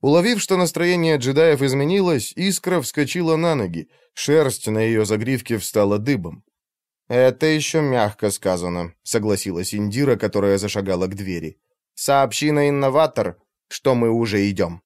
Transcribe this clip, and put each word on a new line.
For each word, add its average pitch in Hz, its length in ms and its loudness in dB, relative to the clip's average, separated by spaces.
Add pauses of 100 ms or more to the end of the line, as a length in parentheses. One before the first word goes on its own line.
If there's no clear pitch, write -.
Уловив, 175 400 2
что 190 160 0
настроение 170 600 0
джедаев 139 440 2
изменилось, 143 760 0
Искра 180 460 -2
вскочила 160 540 -2
на 165 180 0
ноги. 90 360 -4 (240)
Шерсть 143 540 0
на 110 120 0
её 110 260 4
загривке 113 520 -2
встала 104 420 2
дыбом. 104 440 -4 (640)
"Это 127 380 4
ещё 156 360 0
мягко 110 500 0
сказано", — 87 600 -4 (100)
согласилась 101 720 -2
Индира, 113 400 0
которая 98 420 0
зашагала 98 500 -4
к 95 80 -8
двери. 87 440 -8 (340)
"Сообщи 139 580 0
на 143 180 2
инноватор, 139 680 0 (300)
что - 260 -2
мы 120 160 2
уже 107 400 0
идём". 90 360 -4